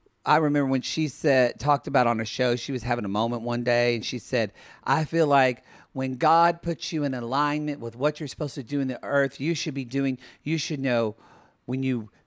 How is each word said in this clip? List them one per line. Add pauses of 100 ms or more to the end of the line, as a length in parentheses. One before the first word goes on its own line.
(240)
I
remember
when
she
said,
talked
about
on
a
show,
she
was
having
a
moment
one
day,
and
she
said, (320)
"I
feel
like (300)
when
God
puts
you
in
alignment
with
what
you're
supposed
to
do
in
the
earth,
you
should
be
doing, (240)
you
should
know (500)
when
you (160)